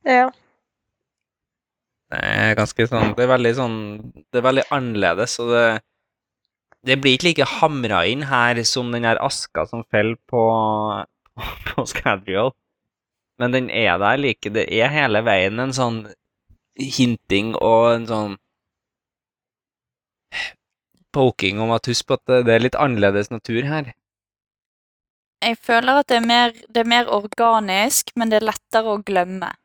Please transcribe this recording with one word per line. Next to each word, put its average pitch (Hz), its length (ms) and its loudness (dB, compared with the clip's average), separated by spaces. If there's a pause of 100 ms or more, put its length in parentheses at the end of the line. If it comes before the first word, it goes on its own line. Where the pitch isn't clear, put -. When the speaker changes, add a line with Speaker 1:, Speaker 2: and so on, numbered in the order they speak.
Speaker 1:
Ja. 254 260 4 (1800)
Speaker 2:
Det - 60 -6
er 104 380 0
ganske 107 320 0
sånn, 110 260 0
det 120 100 0
er 127 40 2
veldig 120 260 2
sånn, 113 580 -6 (200)
det 123 80 0
er - 20 0
veldig 131 280 2
annerledes, 110 680 -2
og 120 140 -4
det, 117 300 2 (1000)
det 131 140 2
blir 131 160 2
ikke 170 140 0
like 147 180 2
hamra 120 600 0
inn 127 160 -2
her 120 420 0
som 123 260 -4
den 120 140 -4
her 113 160 4
aska - 480 -6
som 117 160 -10
fell 110 320 -2 (100)
på, 110 800 0 (320)
<laughs> - 280 -12
på - 220 -6
Scadrial. 101 680 -2 (840)
Men 123 140 -2
den 127 180 -2
er 95 280 0
der 104 200 2
like, 123 320 -4
det 107 180 -2
er 110 200 2
hele 131 340 0
veien 104 380 2
en 131 120 -4
sånn 117 400 -4 (640)
hinting 113 760 -2
og 113 400 4
en 117 120 -4
sånn 107 300 -6 (2750)
poking 110 460 0
om 113 140 -2
at 113 120 -4
husk - 200 -4
på 135 120 -2
at - 80 -18
det, 127 180 2
det 117 100 4
er 113 80 4
litt 123 160 0
annerledes 101 540 2
natur 117 340 -6
her. 143 260 -6 (1500)
Speaker 3:
Jeg 226 140 -2
føler 254 460 2
at - 80 -6
det 240 100 4
er 233 80 0
mer, 240 240 4 (140)
det 233 180 -2
er 233 60 -2
mer 240 180 2
organisk, 214 1040 0
men 226 160 -2
det 214 80 4
er 214 80 2
lettere 220 460 -2
å 208 100 -2
glemme. 185 460 -2 (160)